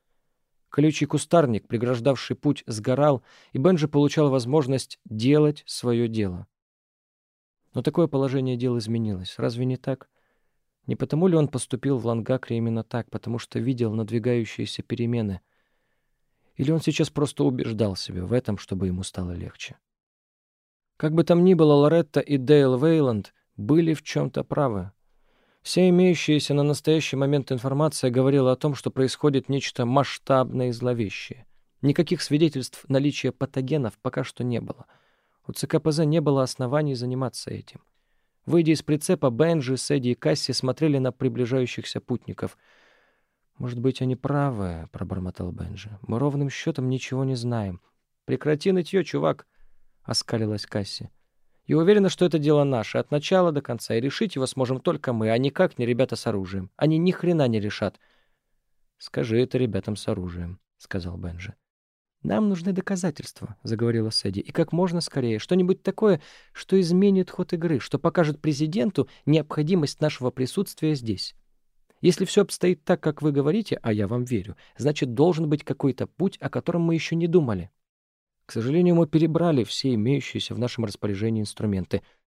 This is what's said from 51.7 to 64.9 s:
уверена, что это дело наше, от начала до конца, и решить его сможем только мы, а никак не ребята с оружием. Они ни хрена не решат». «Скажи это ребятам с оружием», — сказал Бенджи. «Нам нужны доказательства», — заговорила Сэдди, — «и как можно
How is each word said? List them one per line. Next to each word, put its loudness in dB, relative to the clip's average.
уверена, 4
что 2
это 2
дело 4
наше, -2
от -2
начала 2
до -2
конца, -6
и 2
решить -4
его 0
сможем -2
только -2
мы, 0
а 4
никак 0
не -2
ребята 0
с -10
оружием. -4
Они 2
ни 4
хрена 2
не 2
решат». -4
«Скажи -2
это 0
ребятам -2
с -10
оружием», — -6
сказал -8
Бенджи. -10
«Нам 0
нужны -2
доказательства», — -6
заговорила 0
Сэдди, — -4
«и -16
как 0
можно 0